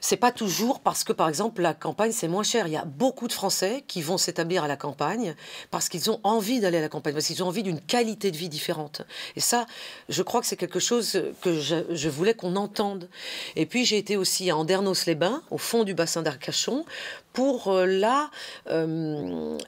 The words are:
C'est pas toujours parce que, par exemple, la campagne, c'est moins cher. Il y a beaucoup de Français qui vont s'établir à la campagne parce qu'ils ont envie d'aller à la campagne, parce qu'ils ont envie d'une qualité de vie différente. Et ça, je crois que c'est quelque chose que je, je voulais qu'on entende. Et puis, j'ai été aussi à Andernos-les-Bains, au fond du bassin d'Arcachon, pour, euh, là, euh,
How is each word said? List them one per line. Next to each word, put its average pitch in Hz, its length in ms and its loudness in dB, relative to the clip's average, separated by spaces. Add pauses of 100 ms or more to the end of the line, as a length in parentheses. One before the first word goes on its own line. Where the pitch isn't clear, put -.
C'est 190 120 2
pas 247 160 4
toujours 214 480 0
parce - 240 0
que, - 80 0
par 160 160 4
exemple, 185 320 0
la 165 120 4
campagne, 196 380 0
c'est 175 160 -2
moins 185 160 0
cher. 208 240 2
Il 156 60 -2
y - 20 0
a - 80 -2
beaucoup 226 460 0
de - 20 -6
Français 196 560 0
qui 175 140 -6
vont 170 160 0
s'établir 170 480 0
à - 20 0
la 143 80 0
campagne 156 580 -2 (380)
parce - 160 -2
qu'ils 180 240 -2
ont - 120 -2
envie 220 360 2
d'aller 175 200 4
à - 20 4
la 156 80 -2
campagne, 151 240 -4
parce 147 140 0
qu'ils 160 140 -4
ont 180 60 0
envie 185 160 -2
d'une 175 160 -2
qualité 220 500 0
de 160 60 -2
vie 160 140 -8
différente. 147 540 -6 (340)
Et - 20 -4
ça, 240 260 2 (440)
je 156 120 0
crois 233 200 2
que - 60 -4
c'est 190 100 -2
quelque 175 240 -2
chose 196 420 0 (180)
que 170 160 2
je, 151 180 0 (140)
je 156 200 -2
voulais 170 240 2
qu'on 185 240 -2
entende. 202 500 -2 (480)
Et 160 100 2
puis, 240 200 0
j'ai 214 120 4
été 202 200 0
aussi 180 340 2
à 151 60 4
Andernos-les-Bains, 180 840 2 (100)
au 151 60 -2
fond 226 280 2
du 190 80 0
bassin 165 280 0
d'Arcachon, 160 640 -2 (480)
pour, 254 380 2
euh, 185 160 6
là, 226 440 4 (380)
euh, 160 880 -2 (100)